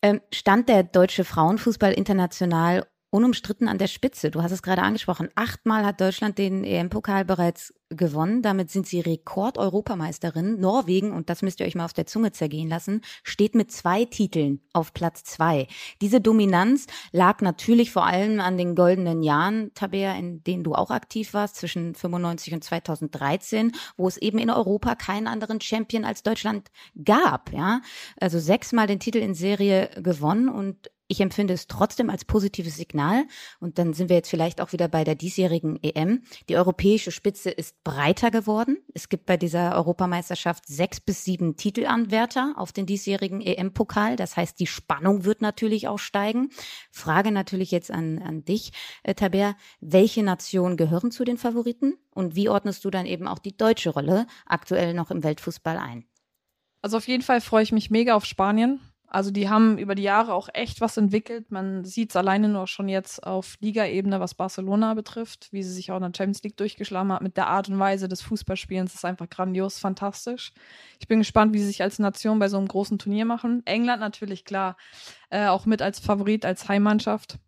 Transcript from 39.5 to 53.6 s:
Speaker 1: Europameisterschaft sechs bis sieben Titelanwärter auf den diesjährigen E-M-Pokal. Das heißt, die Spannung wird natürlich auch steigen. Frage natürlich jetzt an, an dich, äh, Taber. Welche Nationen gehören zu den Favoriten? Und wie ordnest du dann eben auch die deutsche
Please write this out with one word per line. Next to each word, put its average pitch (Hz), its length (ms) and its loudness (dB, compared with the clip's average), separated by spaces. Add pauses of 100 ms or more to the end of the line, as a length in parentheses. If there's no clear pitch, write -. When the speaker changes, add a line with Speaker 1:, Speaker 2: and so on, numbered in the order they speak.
Speaker 1:
Europameisterschaft 175 880 -2
sechs 147 340 -4
bis - 240 -4
sieben 175 340 -2
Titelanwärter 233 1000 0
auf - 160 -8
den 196 140 -4
diesjährigen 196 520 -4
E-M-Pokal. 208 760 -2
Das 190 200 -6
heißt, 170 240 -4
die 180 60 0
Spannung 180 600 0
wird 214 160 0
natürlich 214 460 0
auch 202 120 -4
steigen. 226 500 -2 (420)
Frage 190 400 2
natürlich 190 380 -2
jetzt 170 220 -2
an, 160 320 -4
an 160 200 -8
dich, 208 280 -4 (320)
äh, 196 100 -2
Taber. 196 420 0 (260)
Welche 190 420 4
Nationen 180 520 0
gehören 170 360 2
zu 254 120 -4
den 240 140 -2
Favoriten? 240 560 -2 (220)
Und 175 200 -4
wie 202 140 2
ordnest 202 340 0
du 196 60 -2
dann 185 160 -2
eben 180 220 -6
auch - 120 -6
die 196 160 -12
deutsche 220 360 2